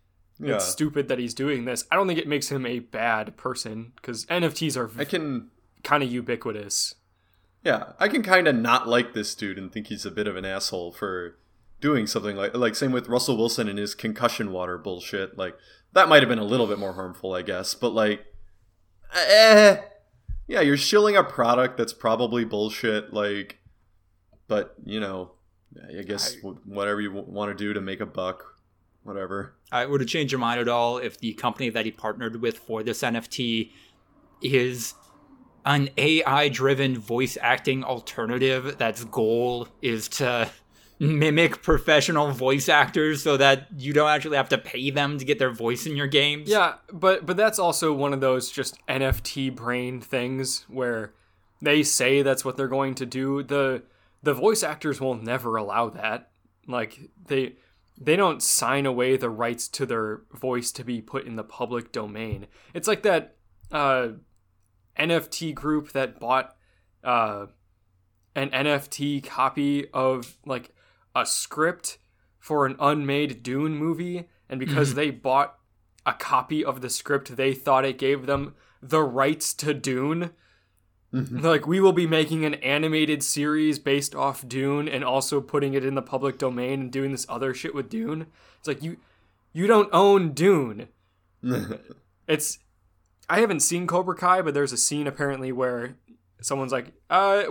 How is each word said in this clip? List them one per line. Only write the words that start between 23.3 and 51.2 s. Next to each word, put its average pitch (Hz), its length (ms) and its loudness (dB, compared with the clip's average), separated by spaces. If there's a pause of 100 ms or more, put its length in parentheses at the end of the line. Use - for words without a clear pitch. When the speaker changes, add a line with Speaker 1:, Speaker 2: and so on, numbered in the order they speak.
Speaker 1:
but, 104 360 -2
you 107 160 -6
know, 95 320 -6 (680)
I 101 60 -10
guess 101 300 -6
Speaker 2:
I - 40 -18
Speaker 1:
w-, 95 280 -14
whatever 101 360 -4
you 104 80 -6
w-, 98 180 -12
wanna 101 260 -6
do 104 200 -4
to 101 80 -4
make 95 200 -8
a 104 40 -6
buck, 92 380 -6 (600)
whatever. 98 520 -10 (160)
Speaker 3:
I, 123 140 -2
would 139 160 0
it 127 40 -2
change 143 260 -2
your 135 80 -2
mind 120 200 0
at 117 80 -2
all 120 300 2
if 123 220 -8
the 113 140 -6
company 123 360 -4
that 110 160 -2
he 110 60 -4
partnered 110 500 -6
with 117 160 -2
for 110 260 -8
this 113 200 -4
N 120 120 0
F 113 140 -6
T 113 420 -4 (680)
is 123 540 0 (680)
an 139 320 2
A 156 260 4
I-driven 135 760 2
voice 120 420 -2
acting 131 440 0
alternative 127 920 -2
that's 113 280 -2
goal 117 640 0 (140)
is 113 280 -2
to 123 400 0 (520)
mimic 156 600 4
professional 151 720 4
voice 131 360 0
actors 151 560 4
so 147 140 4
that 135 300 6 (100)
you 139 160 -6
don't 151 160 6
actually 151 260 0
have 135 140 0
to 135 80 4
pay 127 320 -6
them 143 280 0
to 135 60 -8
get 143 160 0
their 131 120 2
voice 117 340 -4
in 156 100 -4
your 143 120 -2
games? 147 420 2
Speaker 2:
Yeah, 196 260 4 (160)
but, 185 340 2
but 180 120 -2
that's 214 220 2
also 165 340 2
one 139 200 0
of 135 80 -2
those 131 300 2
just - 260 -6 (100)
N 131 160 -2
F 131 180 0
T 135 300 -4
brain 123 500 -6
things 127 680 -4
where 120 460 -4 (480)